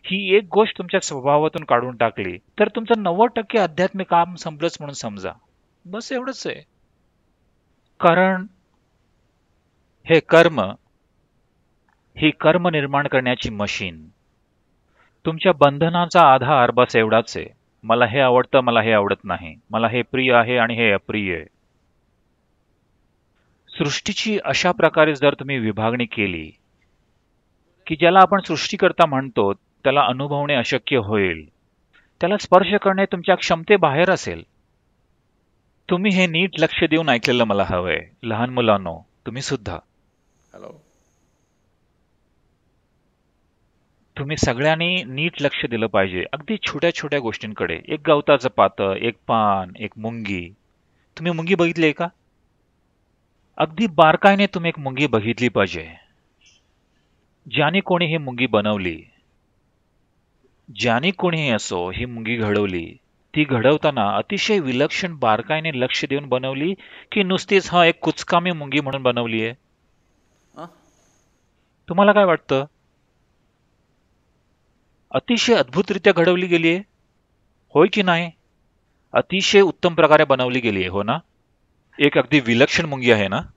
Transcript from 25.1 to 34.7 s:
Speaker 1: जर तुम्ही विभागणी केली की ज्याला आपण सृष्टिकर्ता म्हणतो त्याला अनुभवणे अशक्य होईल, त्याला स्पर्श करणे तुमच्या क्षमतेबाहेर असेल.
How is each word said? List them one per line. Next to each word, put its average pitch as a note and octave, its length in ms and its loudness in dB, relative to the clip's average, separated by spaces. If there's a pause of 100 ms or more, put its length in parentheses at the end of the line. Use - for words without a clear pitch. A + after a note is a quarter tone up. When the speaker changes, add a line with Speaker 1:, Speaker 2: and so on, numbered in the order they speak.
Speaker 1:
जर C#3 180 2
तुम्ही C#3 260 -6
विभागणी A2+ 460 -2
केली F2 460 -6 (1400)
की D#3+ 80 -4
ज्याला F3 240 6
आपण F#3+ 220 6
सृष्टिकर्ता F3 640 0
म्हणतो C3 480 0
त्याला - 480 0
अनुभवणे C#3+ 540 -2
अशक्य B2+ 420 -2
होईल, F#2+ 520 -2 (720)
त्याला F#3+ 160 0
स्पर्श F#3 440 4
करणे G3 240 0
तुमच्या F3+ 300 0
क्षमतेबाहेर E3+ 760 0
असेल. F2 320 -6 (1500)